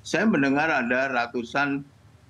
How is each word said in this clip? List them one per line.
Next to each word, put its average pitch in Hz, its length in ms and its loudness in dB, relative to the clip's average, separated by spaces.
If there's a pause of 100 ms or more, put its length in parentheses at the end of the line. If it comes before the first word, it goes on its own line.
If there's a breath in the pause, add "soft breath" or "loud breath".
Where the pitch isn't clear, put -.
Saya 190 240 0
mendengar 147 400 2
ada 131 400 0
ratusan, 127 800 -2 (420)